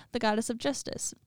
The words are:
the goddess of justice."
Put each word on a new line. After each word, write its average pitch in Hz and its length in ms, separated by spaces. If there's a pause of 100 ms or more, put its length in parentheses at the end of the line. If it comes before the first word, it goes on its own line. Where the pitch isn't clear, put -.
(120)
the 240 80
goddess 220 300
of 233 80
justice." - 560 (140)